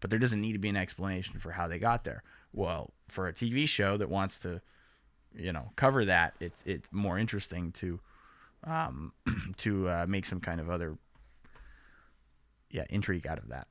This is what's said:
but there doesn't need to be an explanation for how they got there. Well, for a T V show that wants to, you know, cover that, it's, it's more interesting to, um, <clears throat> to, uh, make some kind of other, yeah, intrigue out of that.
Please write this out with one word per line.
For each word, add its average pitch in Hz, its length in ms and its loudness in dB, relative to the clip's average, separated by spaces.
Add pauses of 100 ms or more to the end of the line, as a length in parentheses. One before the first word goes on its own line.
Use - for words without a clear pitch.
but - 100 -4
there 110 80 4
doesn't 117 220 4
need 110 120 0
to 107 60 0
be 101 100 0
an 101 80 2
explanation 92 600 -2
for - 140 -6
how 87 160 -2
they 85 100 -2
got 117 260 2
there. 57 180 -6 (300)
Well, 85 400 -2 (160)
for 95 200 -2
a 85 40 -4
T 117 200 -2
V 139 140 4
show 101 300 4
that 104 120 0
wants 95 320 0
to, 87 200 -4 (760)
you 90 180 -4
know, 78 240 -4
cover 135 280 6
that, 87 360 6
it's, - 240 -8
it's - 260 -4
more 95 280 2
interesting 95 540 -2
to, 87 280 -4 (640)
um, 156 480 -4 (220)
<clears throat> 95 240 -4
to, 95 300 2
uh, 85 200 2
make 95 180 0
some 92 140 -4
kind 85 200 -2
of 80 100 -4
other, 85 260 -2 (1700)
yeah, - 200 -4
intrigue 95 360 0
out 78 120 -2
of 53 100 -10
that. 64 220 -10